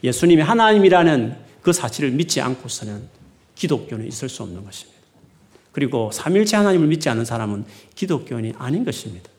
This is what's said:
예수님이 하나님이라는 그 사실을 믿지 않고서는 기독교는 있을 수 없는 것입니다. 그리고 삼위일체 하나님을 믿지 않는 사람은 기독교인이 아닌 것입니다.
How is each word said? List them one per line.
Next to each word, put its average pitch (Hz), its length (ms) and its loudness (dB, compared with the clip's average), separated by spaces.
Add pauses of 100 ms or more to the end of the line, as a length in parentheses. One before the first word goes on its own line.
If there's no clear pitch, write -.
예수님이 156 380 4
하나님이라는 180 920 4 (260)
그 175 100 2
사실을 139 380 -2
믿지 147 300 -2
않고서는 120 600 -8 (520)
기독교는 117 520 -4
있을 - 220 -10
수 120 140 -12
없는 92 220 -12
것입니다. - 360 -20 (720)
그리고 120 400 -2
삼위일체 208 440 0
하나님을 190 320 4
믿지 156 200 0
않는 117 160 -2
사람은 110 400 -6 (300)
기독교인이 131 640 -6
아닌 151 260 -4
것입니다. 101 440 -10 (100)